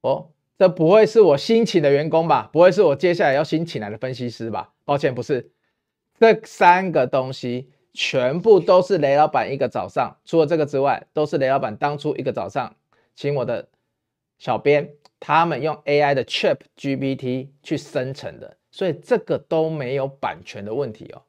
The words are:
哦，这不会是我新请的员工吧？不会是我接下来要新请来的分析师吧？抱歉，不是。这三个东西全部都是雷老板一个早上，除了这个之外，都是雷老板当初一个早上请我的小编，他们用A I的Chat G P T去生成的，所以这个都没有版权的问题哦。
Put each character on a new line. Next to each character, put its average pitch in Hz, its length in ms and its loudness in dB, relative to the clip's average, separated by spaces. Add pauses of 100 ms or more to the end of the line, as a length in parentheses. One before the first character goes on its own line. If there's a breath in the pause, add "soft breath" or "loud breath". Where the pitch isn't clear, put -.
哦， 147 260 -4 (300)
这 190 100 6
不 170 220 2
会 214 160 6
是 220 140 2
我 151 180 6
新 226 260 2
请 175 180 0
的 143 80 2
员 147 200 2
工 165 180 0
吧？ 127 240 0
不 156 80 2
会 180 100 8
是 185 120 0
我 147 120 4
接 175 200 0
下 160 100 -2
来 139 80 2
要 139 100 0
新 160 220 -4
请 139 160 -10
来 104 80 -10
的 110 80 -12
分 131 180 -10
析 123 140 -8
师 113 220 -10
吧？ 101 220 -10 (120)
抱 143 140 -2
歉， 139 160 -2
不 120 80 -8
是。 123 280 -4 (680)
这 226 160 6 (120)
三 180 480 2
个 147 120 2
东 131 280 -4
西 127 380 -10 (220)
全 135 480 -2
部 196 200 6
都 180 200 4
是 185 180 -2
雷 139 180 2
老 151 100 4
板 117 260 -2
一 135 40 -6
个 131 120 -2
早 98 200 -6
上， 123 360 -6
除 165 140 0
了 156 80 4
这 165 100 -2
个 151 80 0
之 143 140 -4
外， 139 340 -2
都 151 140 -2
是 156 120 -4
雷 131 100 0
老 135 100 0
板 113 180 -6
当 147 220 -4
初 147 160 -6
一 135 80 -8
个 131 100 -6
早 101 160 -8
上 123 240 -8 (440)
请 143 180 -6
我 127 100 -4
的 - 220 -6 (720)
小 117 180 -4
编， 147 320 0 (300)
他 160 260 0
们 151 160 -4
用 147 240 -6
A 147 160 2
I 143 140 2
的 127 100 -2
Chat - 340 -2 (180)
G 139 180 -6
P 135 220 -6
T 131 360 -8 (120)
去 156 120 -6
生 135 380 -8
成 80 240 -16
的， - 180 -20 (140)
所 - 160 -6
以 165 60 -2
这 220 260 -2
个 - 200 -4
都 160 300 -2
没 139 280 -6
有 135 100 -4
版 113 380 -8
权 101 200 -16
的 107 80 -10
问 127 200 -6
题 - 200 -20
哦。 - 160 -20